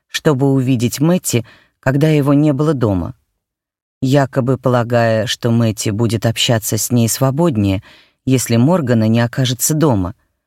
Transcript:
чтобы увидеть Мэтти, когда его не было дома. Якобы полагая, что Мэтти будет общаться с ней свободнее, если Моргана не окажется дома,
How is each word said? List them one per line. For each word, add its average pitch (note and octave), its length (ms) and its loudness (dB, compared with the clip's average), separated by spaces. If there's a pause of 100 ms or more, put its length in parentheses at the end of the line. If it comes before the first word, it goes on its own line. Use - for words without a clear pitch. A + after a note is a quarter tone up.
чтобы C#3 460 0
увидеть B2+ 480 0
Мэтти, D#3 440 0 (360)
когда C#3 280 0
его D3 260 2
не D3+ 180 4
было D3+ 220 0
дома. G2+ 420 -2 (840)
Якобы C3 580 0
полагая, A#2 680 0
что - 240 -4
Мэтти A2+ 400 0
будет A2 360 -2
общаться A2+ 500 -2
с - 160 -4
ней A#2 160 2
свободнее, C3 760 0 (420)
если B2+ 320 0
Моргана B2 520 2
не A2+ 120 2
окажется B2+ 540 -2
дома, A#2+ 400 0 (320)